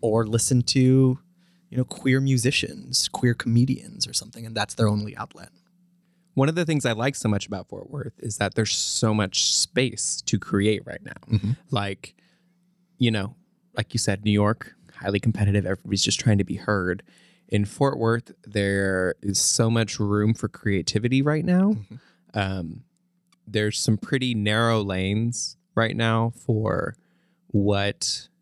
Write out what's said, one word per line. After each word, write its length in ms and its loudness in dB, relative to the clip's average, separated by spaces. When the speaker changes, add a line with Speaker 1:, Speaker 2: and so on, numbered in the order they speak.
Speaker 1:
or 240 2
listen 380 2
to, 560 4
you 80 -6
know, 80 0
queer 340 0
musicians, 880 0
queer 260 0
comedians 720 0
or 60 -14
something, 320 -8
and 100 -10
that's 180 -4
their 160 2
only 260 -2
outlet. 340 -14
Speaker 2:
One 160 4
of 60 -2
the 100 0
things 200 0
I 80 2
like 220 -2
so 140 -4
much 160 0
about 240 -10
Fort 200 -16
Worth 300 -10
is 180 -8
that 180 -2
there's 180 0
so 400 0
much 400 0
space 720 -2
to 140 0
create 460 0
right 180 -14
now. 80 -14
Speaker 1:
Mm-hmm. 220 0
Speaker 2:
Like, 460 -6
you 140 4
know, 240 -4
like 180 -6
you 60 -2
said, 260 -2
New 60 2
York, 420 0
highly 240 -2
competitive. 460 0
Everybody's 380 -4
just 180 -2
trying 160 4
to 80 2
be 100 -6
heard. 480 -2
In 160 0
Fort 340 -2
Worth, 320 -2
there 760 0
is 180 -2
so 300 2
much 300 0
room 340 2
for 140 -4
creativity 760 0
right 220 0
now. 300 4
Speaker 1:
Mm-hmm. 220 -8
Speaker 2:
Um, 500 -4
there's 320 0
some 180 2
pretty 360 -2
narrow 480 2
lanes 760 -2
right 200 2
now 360 2
for 500 0
what 840 0